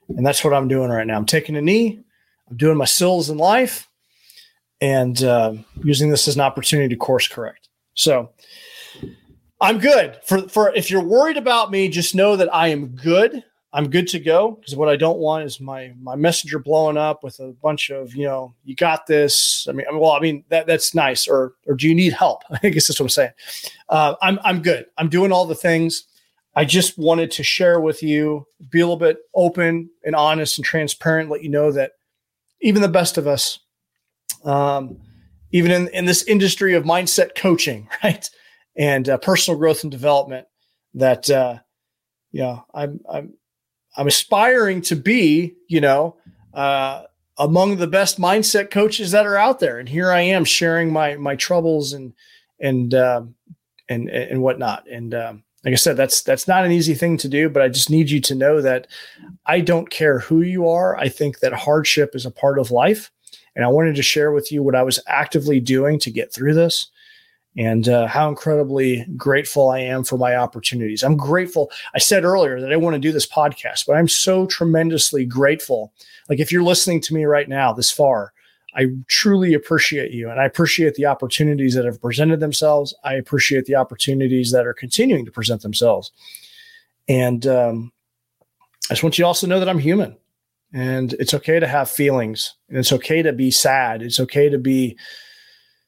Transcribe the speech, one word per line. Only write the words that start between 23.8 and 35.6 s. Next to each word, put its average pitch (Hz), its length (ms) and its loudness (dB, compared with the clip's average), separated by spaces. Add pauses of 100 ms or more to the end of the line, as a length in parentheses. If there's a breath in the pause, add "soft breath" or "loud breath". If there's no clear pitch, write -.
Uh, 151 320 2
I'm, 190 220 0
I'm 180 180 0
good. 151 240 0 (120)
I'm 160 120 -2
doing 185 220 2
all 180 140 2
the 160 80 -6
things. 165 520 -2 (500)
I 151 100 2
just 175 320 0
wanted 165 340 2
to - 120 -8
share 175 360 2
with 156 220 -2
you, 151 460 -2 (220)
be 165 100 2
a 170 40 4
little 170 140 0
bit 160 220 2 (160)
open 170 560 0 (120)
and 156 120 -4
honest 156 420 0
and 139 80 -8
transparent, 160 640 -2
let 147 140 -6
you 156 60 -8
know 147 220 2
that 135 200 -2 (720)
even 214 200 2
the 202 60 4
best 175 320 0
of 143 80 -2
us, - 320 -2 (840)
um, 139 540 -2 (540 soft breath)
even 175 180 4